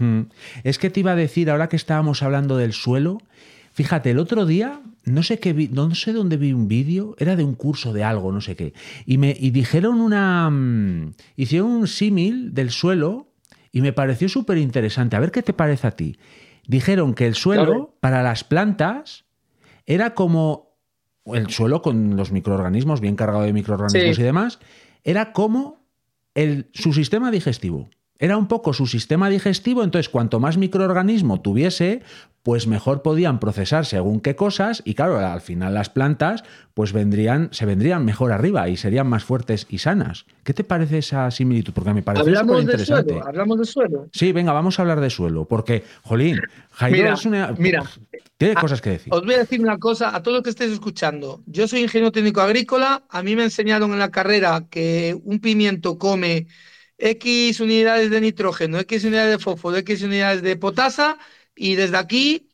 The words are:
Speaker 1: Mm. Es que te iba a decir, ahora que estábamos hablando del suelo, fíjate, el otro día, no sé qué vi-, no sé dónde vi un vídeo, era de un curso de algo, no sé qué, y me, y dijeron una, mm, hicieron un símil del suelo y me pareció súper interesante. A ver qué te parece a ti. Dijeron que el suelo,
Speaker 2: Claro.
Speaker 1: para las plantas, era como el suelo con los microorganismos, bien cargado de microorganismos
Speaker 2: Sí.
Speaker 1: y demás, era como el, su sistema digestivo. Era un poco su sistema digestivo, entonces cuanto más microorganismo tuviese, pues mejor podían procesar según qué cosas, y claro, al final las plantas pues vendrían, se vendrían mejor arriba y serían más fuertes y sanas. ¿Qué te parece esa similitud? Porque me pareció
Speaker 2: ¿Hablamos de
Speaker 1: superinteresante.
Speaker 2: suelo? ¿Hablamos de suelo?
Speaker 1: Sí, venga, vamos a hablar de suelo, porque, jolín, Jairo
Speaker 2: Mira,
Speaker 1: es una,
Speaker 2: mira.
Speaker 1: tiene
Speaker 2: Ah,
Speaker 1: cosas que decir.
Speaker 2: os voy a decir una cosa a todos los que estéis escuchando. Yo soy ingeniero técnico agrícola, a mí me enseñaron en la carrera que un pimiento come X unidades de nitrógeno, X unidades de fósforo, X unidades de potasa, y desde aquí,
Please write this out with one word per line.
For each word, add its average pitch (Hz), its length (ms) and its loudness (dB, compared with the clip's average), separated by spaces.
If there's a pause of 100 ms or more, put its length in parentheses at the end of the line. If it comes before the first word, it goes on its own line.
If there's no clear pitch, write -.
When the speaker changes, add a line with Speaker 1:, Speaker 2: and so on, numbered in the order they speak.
Speaker 1:
Mm. 113 220 2 (420)
Es 135 140 -2
que 190 120 -2
te 196 100 -2
iba 185 120 2
a 180 40 0
decir, 165 340 0
ahora 156 180 0
que 170 80 -2
estábamos 156 460 -2
hablando 139 340 0
del 120 160 0
suelo, 143 460 -2 (540)
fíjate, 143 380 0
el 123 80 2
otro 196 260 0
día, 220 360 0 (240)
no 135 180 0
sé 220 160 -2
qué 185 140 0
vi-, 147 160 0
no 139 260 0
sé 220 180 -4
dónde 190 240 0
vi 139 160 0
un 117 140 0
vídeo, 151 520 -2
era 180 180 0
de 160 80 2
un 139 100 0
curso 135 380 -4
de 104 100 -2
algo, 104 300 -2
no 101 80 -2
sé 92 160 -8
qué, 78 180 -8 (320)
y 131 120 2
me, 139 200 2
y 131 120 0
dijeron 170 500 2
una, 196 500 2
mm, 104 640 0 (220)
hicieron 156 340 2
un 233 160 2
símil 208 680 0
del 127 160 0
suelo 180 580 0 (420)
y 123 100 0
me 139 120 2
pareció 135 360 0
súper 208 300 0
interesante. 120 560 0
A 107 60 2
ver 156 100 0
qué 247 120 -2
te 208 100 -2
parece 147 340 0
a 107 60 0
ti. 78 260 -8 (480)
Dijeron 135 480 2
que 123 140 2
el 113 80 0
suelo, 190 300 4
Speaker 2:
Claro. 247 340 0
Speaker 1:
para 131 240 2
las 117 180 -2
plantas, 202 840 -2 (600)
era 214 280 0
como 165 640 0 (500)
el 110 240 -2
suelo 131 320 0
con 110 340 2
los 95 160 -2
microorganismos, 98 680 0
bien 101 140 0
cargado 104 300 0
de 104 80 0
microorganismos 104 640 0
Speaker 2:
Sí. 120 60 2
Speaker 1:
y - 20 2
demás, 180 340 0 (460)
era 214 280 -2
como 247 460 -2 (560)
el, 147 380 0
su 165 200 0
sistema 208 380 0
digestivo. 117 580 -2 (320)
Era 190 160 2
un 202 120 0
poco 233 240 0
su 131 140 0
sistema 151 440 0
digestivo, 208 540 0
entonces 170 240 0
cuanto 117 320 0
más 156 160 2
microorganismo 190 840 2
tuviese, 175 600 0 (400)
pues 117 240 0
mejor 120 360 0
podían 156 360 2
procesar 107 480 0
según 101 340 0
qué 139 140 -2
cosas, 202 500 -2
y 104 100 -4
claro, 151 260 0
al 87 200 -2
final 92 340 -4
las 104 160 -2
plantas 151 520 0 (320)
pues 104 180 -2
vendrían, 107 600 2
se - 120 -6
vendrían 120 400 0
mejor 113 280 0
arriba 113 360 0
y 90 80 0
serían 120 300 0
más 117 160 0
fuertes 117 460 -4
y 95 100 -6
sanas. 160 480 -2 (160)
¿Qué 135 100 -2
te 208 120 -4
parece 160 340 0
esa 135 320 -2
similitud? 120 420 0
Porque 98 220 -2
me 101 80 0
pareció 104 240 2
Speaker 2:
¿Hablamos 214 300 4
de 247 60 4
Speaker 1:
superinteresante. 233 500 2
Speaker 2:
suelo? 165 160 -6
¿Hablamos 220 300 0
de 226 80 0
suelo? 160 460 -2
Speaker 1:
Sí, 185 200 2
venga, 175 200 2
vamos 170 260 0
a 190 40 2
hablar 160 180 2
de 135 100 0
suelo, 82 360 -2
porque, 113 380 0 (180)
jolín, 123 380 0 (320)
Jairo 127 240 2
Speaker 2:
Mira, 208 160 4
Speaker 1:
es 190 120 -4
una, 196 320 -2
Speaker 2:
mira. 170 280 0 (520)
Speaker 1:
tiene 208 200 2
Speaker 2:
Ah, - 40 2
Speaker 1:
cosas 139 200 0
que 107 100 -2
decir. 90 240 -6
Speaker 2:
os 175 100 2
voy 247 100 2
a 254 40 4
decir 240 220 0
una 214 180 2
cosa 226 380 0
a 170 80 -8
todos 247 140 0
los 240 40 -2
que 247 80 -4
estéis 226 220 -4
escuchando. 151 720 -6
Yo 196 220 -2
soy 240 140 -2
ingeniero 226 280 2
técnico 214 300 2
agrícola, 254 680 0
a 180 140 -8
mí 208 140 -2
me 233 80 2
enseñaron 214 480 0
en 202 80 -2
la 196 100 0
carrera 190 580 0
que 170 560 -2
un 208 140 -2
pimiento 202 600 0
come 175 500 0 (520)
X 233 600 0
unidades 226 500 2
de 220 100 2
nitrógeno, 180 600 -2
X 202 240 -4
unidades 220 280 2
de 208 60 0
fósforo, 175 380 -4
X 190 260 -4
unidades 196 400 -2
de 185 140 -2
potasa, 262 600 0 (380)
y 190 220 -2
desde 185 200 0
aquí, 254 580 -2